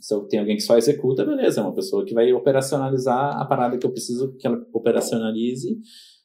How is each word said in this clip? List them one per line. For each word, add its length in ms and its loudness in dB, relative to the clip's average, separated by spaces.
se 140 -4
eu 140 -2
tenho 140 0
alguém 140 0
que 60 -4
só 140 6
executa, 480 2
beleza, 360 0
é 40 0
uma 100 -4
pessoa 300 -2
que 100 -8
vai 180 4
operacionalizar 1080 0
a 40 -4
parada 320 0
que 80 -4
eu 60 0
preciso 460 -4
que 100 -8
ela 260 -2
operacionalize, 1040 -2